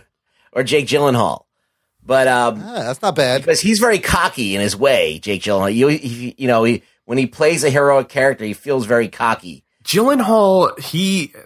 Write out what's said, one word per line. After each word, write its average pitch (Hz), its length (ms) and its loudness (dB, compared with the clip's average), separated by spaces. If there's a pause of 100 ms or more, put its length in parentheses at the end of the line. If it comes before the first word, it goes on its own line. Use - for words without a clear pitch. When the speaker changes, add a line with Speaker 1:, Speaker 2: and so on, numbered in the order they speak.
(520)
Speaker 1:
or 131 120 -2
Jake 135 240 0
Gyllenhaal. 123 580 0 (600)
But, 131 220 2
um, 120 360 0
Speaker 2:
Ah, 160 100 -14 (100)
that's 123 180 -8
not 190 140 -2
bad. 135 260 0
Speaker 1:
because 156 200 0
he's 208 180 0
very 220 200 2
cocky 170 560 -2
in 101 60 -2
his 101 140 -2
way, 98 440 2
Jake 98 220 -6
Gyllenhaal. 98 320 -2
You, 127 140 2
he, 123 500 -4
you 131 100 -6
know, 113 160 2
he, 113 200 0 (220)
when 120 120 -6
he 131 80 0
plays 156 380 0
a 151 80 2
heroic 139 380 2
character, 135 360 0
he 104 80 -4
feels 131 320 -4
very 117 220 0
cocky. 90 540 -4 (240)
Speaker 3:
Gyllenhaal, 208 920 2
he, 180 540 -4 (120)